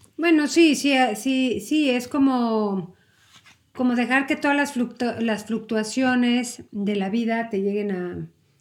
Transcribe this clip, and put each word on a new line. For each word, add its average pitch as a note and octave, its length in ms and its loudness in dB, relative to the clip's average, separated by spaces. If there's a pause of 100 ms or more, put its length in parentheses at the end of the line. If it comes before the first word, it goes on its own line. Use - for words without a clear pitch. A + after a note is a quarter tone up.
(180)
Bueno, D#4 300 4
sí, D#4+ 280 4
sí, C#4 160 0
eh, B3+ 240 2
sí, B3+ 460 0
sí, D4+ 280 0
es B3 180 -2
como, A3+ 880 0 (800)
como B3 220 0
dejar B3+ 320 0
que D4+ 80 0
todas C#4+ 200 0
las C#4+ 220 -2
fluctu-, A#3+ 420 -4
las A3 260 -2
fluctuaciones A#3+ 1300 0
de G3+ 240 -2
la G3 140 -2
vida A3+ 400 -2
te G3 120 -2
lleguen G3+ 300 -2
a, F3+ 360 -6 (340)